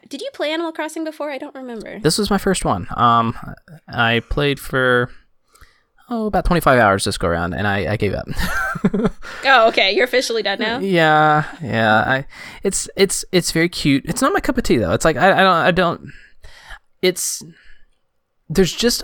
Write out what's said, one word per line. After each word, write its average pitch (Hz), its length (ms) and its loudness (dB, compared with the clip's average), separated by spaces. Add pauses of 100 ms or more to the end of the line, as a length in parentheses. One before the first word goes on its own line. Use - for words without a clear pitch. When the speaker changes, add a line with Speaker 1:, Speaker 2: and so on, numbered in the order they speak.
Speaker 1:
did 277 120 -12
you 523 140 -10
play 302 180 -4
Animal 330 180 -4
Crossing 320 320 -8
before? 302 300 -8
I 269 60 -8
don't 285 180 -14
remember. 240 420 -14
Speaker 2:
This - 180 -2
was 208 140 -2
my 202 80 2
first 190 260 -2
one. 107 220 -2 (100)
Um, 117 400 2 (520)
I 117 320 0 (100)
played 143 300 0
for, 127 500 0 (1000)
oh, 220 180 -4
about 190 180 0
twenty-five 151 340 4
hours 101 280 4
this 104 120 -4
go - 80 -2
around, 85 280 -2
and 87 120 -2
I, 101 280 -2
I - 20 -2
gave 104 180 -2
up. - 140 -8 (560)
<laughs> 208 280 0 (320)
Speaker 1:
Oh, 262 240 6
okay. 202 240 2
You're 233 120 2
officially 247 400 -2
done 196 160 -4
now? 226 180 -2
Speaker 2:
Yeah, 156 680 4 (160)
yeah. 113 340 2 (120)
I, 131 200 -2 (360)
it's, - 340 -4
it's, - 360 0
it's 175 200 0
very 165 160 2
cute. 139 380 0
It's 170 160 -4
not 285 100 0
my 403 80 0
cup - 180 -2
of 226 60 -2
tea, 175 120 4
though. 92 160 2
It's 113 120 0
like, 160 120 4
I, 175 160 4
I 170 100 4
don't, 185 140 4
I 156 160 4
don't, 170 380 -2 (920)
it's, - 400 -2 (1080)
there's 170 240 2
just - 320 -2